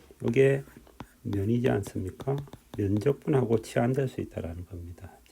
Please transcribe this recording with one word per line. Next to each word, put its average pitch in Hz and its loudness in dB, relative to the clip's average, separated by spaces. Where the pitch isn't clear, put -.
이게 135 4
면이지 110 0
않습니까? 113 -2
면적분하고 117 2
치환될 131 0
수 - -6
있다라는 87 -8
겁니다. 87 -14